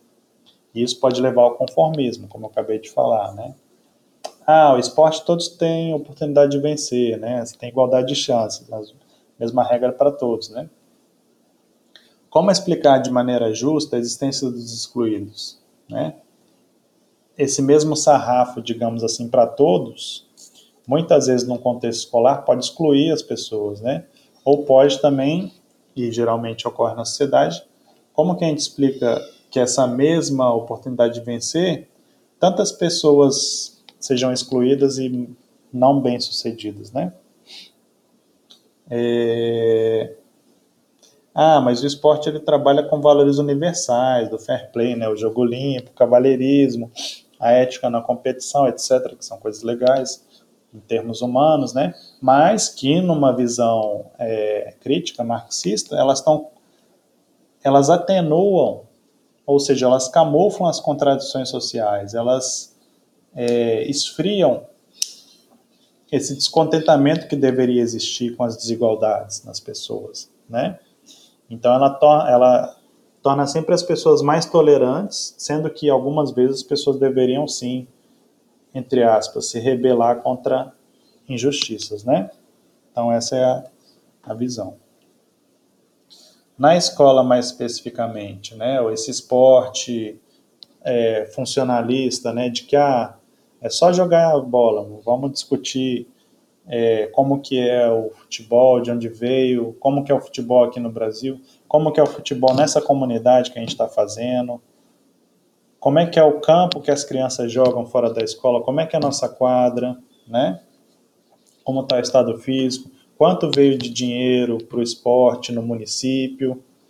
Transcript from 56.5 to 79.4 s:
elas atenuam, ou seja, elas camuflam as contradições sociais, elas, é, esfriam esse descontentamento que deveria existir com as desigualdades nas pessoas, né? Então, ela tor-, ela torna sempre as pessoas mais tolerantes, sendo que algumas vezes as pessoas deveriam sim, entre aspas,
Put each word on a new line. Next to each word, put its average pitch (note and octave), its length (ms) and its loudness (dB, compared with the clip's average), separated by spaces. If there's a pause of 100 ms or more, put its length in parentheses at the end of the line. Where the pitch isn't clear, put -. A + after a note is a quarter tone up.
elas C#3 280 4
atenuam, F3 920 2 (600)
ou C#3+ 140 2
seja, C3 280 0
elas B2+ 220 2
camuflam E3 600 2
as D3+ 120 -4
contradições C#3 720 -2
sociais, G#2 640 -6
elas, B2+ 600 -4 (600)
é, A#2+ 480 -2
esfriam E3+ 800 -2 (1500)
esse C#3+ 240 -2
descontentamento D#3 920 2
que D3+ 80 -4
deveria B2+ 460 2
existir A#2 520 -4
com B2 80 -6
as A2+ 140 -4
desigualdades A2 880 -2
nas A2 160 -16
pessoas, - 720 -14 (180)
né? C#3 300 -6 (720)
Então, A#2 240 0
ela C#3 180 4
tor-, D3+ 360 4
ela B2 500 4 (460)
torna C#3 240 0
sempre D#3+ 260 -2
as E3+ 100 0
pessoas D3+ 380 2
mais D3+ 260 0
tolerantes, D3 920 2
sendo D3+ 320 -6
que D3+ 180 -4
algumas C3+ 440 0
vezes B2+ 240 0
as - 80 -12
pessoas C#3 340 -2
deveriam C3 480 0
sim, B2+ 400 -8 (880)
entre B2 300 0
aspas, A2 420 0